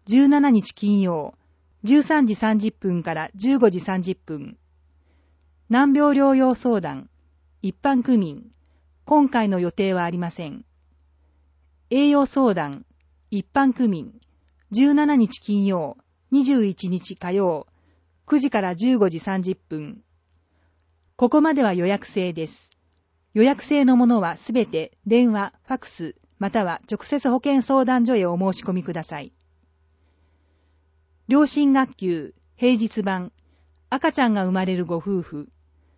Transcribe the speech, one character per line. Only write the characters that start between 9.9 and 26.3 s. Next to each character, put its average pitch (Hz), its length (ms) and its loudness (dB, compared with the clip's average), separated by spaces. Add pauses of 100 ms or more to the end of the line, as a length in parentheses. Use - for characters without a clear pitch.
は 180 120 -2
あ 170 60 -4
り 175 60 -6
ま 175 140 -6
せ 165 180 -12
ん。 143 160 -16 (1300)
栄 277 180 2
養 285 160 2
相 254 300 0
談。 147 320 -8 (440)
一 202 220 -6
般 269 220 2
区 240 140 0
民。 170 300 -6 (520)
十 269 240 2
七 294 220 2
日 226 240 0
金 202 260 -2
曜、 170 320 -4 (320)
二 277 120 4
十 254 220 2
一 190 240 -4
日 180 280 -6
火 180 160 -8
曜、 180 340 -2 (580)
九 - 140 0
時 262 120 -2
か 214 120 -2
ら 180 120 -4
十 240 220 0
五 202 140 2
時 165 100 -8
三 190 220 -4
十 185 120 -6
分。 156 460 -14 (1160)
こ 247 120 2
こ 302 120 2
ま 311 140 2
で 269 80 0
は 202 120 0
予 175 120 -2
約 202 200 -2
制 185 260 -4
で 160 160 -10
す。 - 240 -20 (640)
予 214 100 4
約 269 180 2
制 285 220 2
の 254 120 6
も 247 100 4
の 233 140 4
は 170 160 -4
す - 160 -10
べ 233 140 0
て - 400 -8
電 233 240 4
話、 202 220 -4 (100)
フ - 120 -8
ァ - 20 -4
ッ - 20 -10
ク - 100 -20
ス、 - 280 -12 (240)